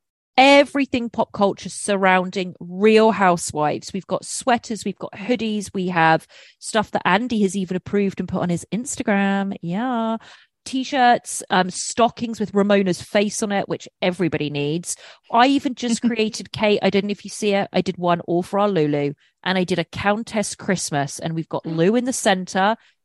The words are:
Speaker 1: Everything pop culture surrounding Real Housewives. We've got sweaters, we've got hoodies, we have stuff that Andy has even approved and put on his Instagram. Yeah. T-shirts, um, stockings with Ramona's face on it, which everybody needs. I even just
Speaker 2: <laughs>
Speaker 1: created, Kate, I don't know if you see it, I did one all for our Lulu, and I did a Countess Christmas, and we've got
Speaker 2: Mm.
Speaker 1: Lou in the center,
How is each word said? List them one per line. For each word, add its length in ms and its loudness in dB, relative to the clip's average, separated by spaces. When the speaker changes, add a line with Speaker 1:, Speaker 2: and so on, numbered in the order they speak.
Speaker 1:
Everything 720 4
pop 220 -4
culture 360 0
surrounding 920 0
Real 520 4
Housewives. 800 0
We've 140 -8
got 180 -4
sweaters, 600 -4
we've 120 -6
got 140 -12
hoodies, 600 -4
we 140 -4
have 380 4
stuff 340 -4
that 120 -2
Andy 380 0
has 120 0
even 220 -4
approved 440 -2
and 80 -6
put 140 -4
on 60 0
his 240 -2
Instagram. 880 -2
Yeah. 560 -4
T-shirts, 840 0
um, 200 2
stockings 680 -2
with 160 -4
Ramona's 480 2
face 400 -2
on 80 -2
it, 180 -2
which 200 -8
everybody 480 0
needs. 440 -4
I 160 4
even 280 0
just 280 -4
Speaker 2:
<laughs> 60 2
Speaker 1:
created, 440 -4
Kate, 300 2
I 80 2
don't 160 0
know 60 -4
if 120 -12
you 60 -14
see 240 -2
it, 180 0
I 80 0
did 160 -4
one 240 0
all 220 0
for 160 -4
our 100 2
Lulu, 460 0
and 160 -2
I 60 2
did 140 -2
a 60 0
Countess 680 -4
Christmas, 640 -4
and 160 -6
we've 140 -6
got 160 -6
Speaker 2:
Mm. 120 -6
Speaker 1:
Lou 200 4
in 80 2
the 80 -2
center, 640 0